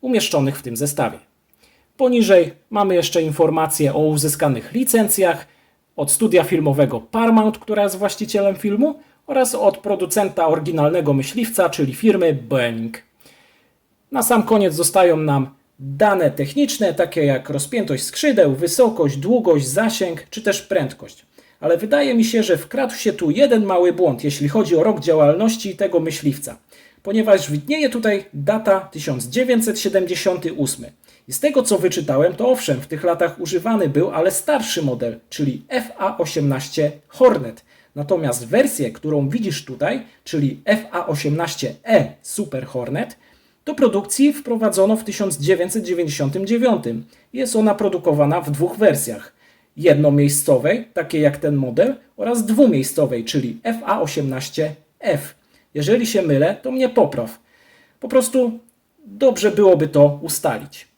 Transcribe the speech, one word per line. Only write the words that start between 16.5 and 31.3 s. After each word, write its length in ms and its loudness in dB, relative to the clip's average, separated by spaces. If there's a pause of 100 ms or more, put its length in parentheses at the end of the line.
takie 320 0
jak 240 0
rozpiętość 540 -4
skrzydeł, 520 2
wysokość, 600 0
długość, 500 2
zasięg 640 -2
czy 120 -12
też 200 -2
prędkość. 640 -6 (340)
Ale 180 2
wydaje 380 0
mi 100 4
się, 180 0
że 140 2
wkradł 380 -6
się 180 -2
tu 180 -2
jeden 340 4
mały 280 2
błąd, 300 0
jeśli 260 -2
chodzi 260 0
o 80 4
rok 160 2
działalności 760 2
tego 240 0
myśliwca, 580 -6 (460)
ponieważ 480 2
widnieje 380 -2
tutaj 440 -2
data 460 0
tysiąc 460 -8
dziewięćset 540 0
siedemdziesiąty 760 -2
ósmy. 380 -6 (360)
I 60 -12